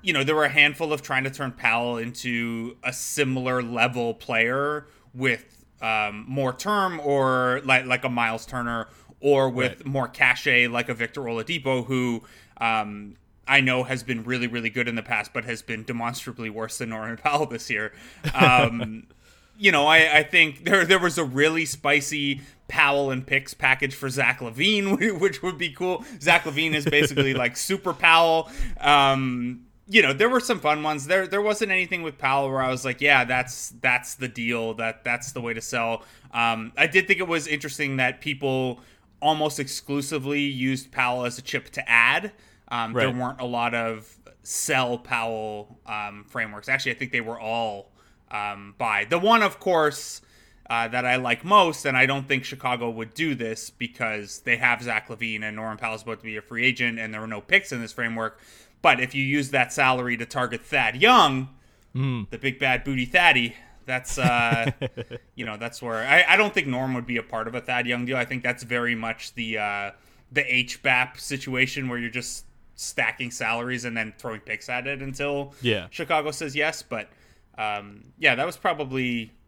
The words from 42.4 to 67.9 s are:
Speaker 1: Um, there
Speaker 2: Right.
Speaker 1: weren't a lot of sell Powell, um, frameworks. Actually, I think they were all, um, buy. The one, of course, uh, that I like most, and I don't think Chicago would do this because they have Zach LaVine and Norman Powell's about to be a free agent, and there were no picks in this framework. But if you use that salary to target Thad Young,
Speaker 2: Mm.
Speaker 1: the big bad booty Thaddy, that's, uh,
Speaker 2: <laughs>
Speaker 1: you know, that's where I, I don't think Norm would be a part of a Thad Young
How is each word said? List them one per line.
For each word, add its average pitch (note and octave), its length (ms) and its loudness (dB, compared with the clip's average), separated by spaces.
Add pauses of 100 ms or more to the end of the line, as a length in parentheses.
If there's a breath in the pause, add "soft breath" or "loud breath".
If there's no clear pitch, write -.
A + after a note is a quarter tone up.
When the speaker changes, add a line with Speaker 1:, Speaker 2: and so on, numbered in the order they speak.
Speaker 1:
Um, A#2 260 -4
there A2+ 120 2
Speaker 2:
Right. A#2 100 -2
Speaker 1:
weren't B2+ 240 -6
a B2+ 40 -6
lot A#2+ 320 -2
of A2+ 360 -6 (300)
sell B2 560 0
Powell, A2 880 -6
um, G#2 420 -8
frameworks. G#2+ 400 -8
Actually, C3+ 220 0
I A2+ 60 -4
think B2+ 160 -8
they B2 80 0
were A2+ 180 -8
all, A2 540 -4 (400 soft breath)
um, G2+ 460 -8
buy. G#2 260 0
The D#3+ 160 2
one, A3 240 6
of - 160 -2
course, D#3 600 0 (480 soft breath)
uh, A#2 200 -2
that B2 180 -2
I B2 80 4
like B2 300 0
most, F3+ 400 6
and C3+ 120 2
I C3 100 8
don't C3+ 200 -2
think C3+ 180 0
Chicago B2 460 -4
would A2+ 240 -8
do D#3 220 -2
this A2 340 -6
because A2 720 -6
they A#2+ 160 0
have A#2+ 260 0
Zach A2+ 260 -4
LaVine A2 360 -8
and G#2+ 100 -8
Norman A2 240 -8
Powell's A2 240 -6
about A2+ 160 -8
to - 60 -20
be A2 120 -8
a G#2 60 -8
free A#2 240 -2
agent, A#2+ 320 0
and A2 160 -8
there G#2+ 60 -10
were A2 80 -10
no G#2 120 -8
picks F#3+ 300 2
in B2 100 -6
this A2 120 -10
framework. A2+ 480 -6 (420 loud breath)
But B2+ 180 6
if B2+ 140 -2
you C3+ 100 0
use C#3 260 0
that C3 220 2
salary B2+ 440 2
to A2+ 100 -8
target A#2+ 360 -4
Thad B2 380 0
Young, D#3 480 6 (460 soft breath)
Speaker 2:
Mm. B2+ 360 -4
Speaker 1:
the A2+ 80 -12
big C3 200 -4
bad B2+ 260 0
booty C3 220 -2
Thaddy, B2+ 480 4 (300 loud breath)
that's, B2+ 340 -4
uh, A#2+ 520 4 (320)
Speaker 2:
<laughs> - 340 -16
Speaker 1:
you B2 100 -10
know, G#2+ 100 -8
that's A#2 240 -10
where A2+ 260 -4
I, E3 280 6
I - 20 6
don't G#3 160 4
think E3+ 140 -2
Norm C3 280 -2
would A#2+ 120 -6
be A#2+ 100 -4
a A2+ 60 -2
part A2+ 260 -6
of A#2 60 -10
a B2 60 -4
Thad B2 260 -2
Young B2 180 -2